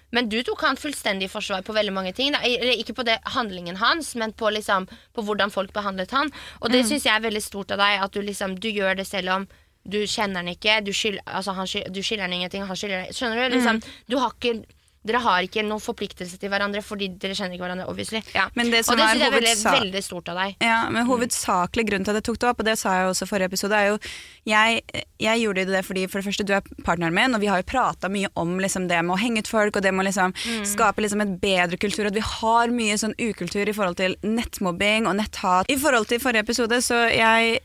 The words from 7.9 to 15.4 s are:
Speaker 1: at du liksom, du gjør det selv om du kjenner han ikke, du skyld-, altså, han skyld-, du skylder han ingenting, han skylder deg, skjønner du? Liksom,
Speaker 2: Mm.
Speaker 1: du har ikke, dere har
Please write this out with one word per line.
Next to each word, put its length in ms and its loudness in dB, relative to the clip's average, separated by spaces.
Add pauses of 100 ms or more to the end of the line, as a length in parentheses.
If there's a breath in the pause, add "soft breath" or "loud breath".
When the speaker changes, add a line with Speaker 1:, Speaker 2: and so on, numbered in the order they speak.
Speaker 1:
at 120 0
du 100 -4
liksom, 360 -6
du 140 -4
gjør 240 0
det 100 -6
selv 300 -4
om 120 -4 (400 soft breath)
du 180 -2
kjenner 300 -2
han 120 -4
ikke, 360 2
du 80 -4
skyld-, 340 -2
altså, 280 -4
han 120 -4
skyld-, 260 -6
du 100 -6
skylder 200 -4
han 100 -2
ingenting, 340 -4
han 100 -6
skylder 300 -6
deg, 80 -12
skjønner 360 -2
du? 60 2
Liksom, 240 2
Speaker 2:
Mm. 20 -10 (280 loud breath)
Speaker 1:
du 80 0
har 140 0
ikke, 320 -4 (420)
dere 140 0
har 200 4